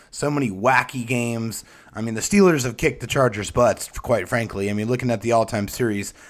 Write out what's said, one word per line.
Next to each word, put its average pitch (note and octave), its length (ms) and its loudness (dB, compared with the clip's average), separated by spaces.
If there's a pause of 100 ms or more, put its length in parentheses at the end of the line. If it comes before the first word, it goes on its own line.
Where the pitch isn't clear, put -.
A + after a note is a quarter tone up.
(100)
so C#3+ 200 -4
many C#3 200 0
wacky B2 560 0
games. A#2 580 -4 (300)
I A2 80 -6
mean, A2+ 120 -4
the A2 60 -6
Steelers F3 440 4
have A#2 120 -6
kicked D#3+ 240 0
the A#2+ 60 -10
Chargers' G#2 440 0
butts, A#2+ 380 2 (100)
quite G2+ 300 0
frankly. G#2+ 400 -2
I G#2 60 -2
mean, G#2+ 140 -2
looking B2 220 0
at A2+ 120 -2
the A#2 100 0
all-time A2+ 360 2
series, G#2 440 -2 (180)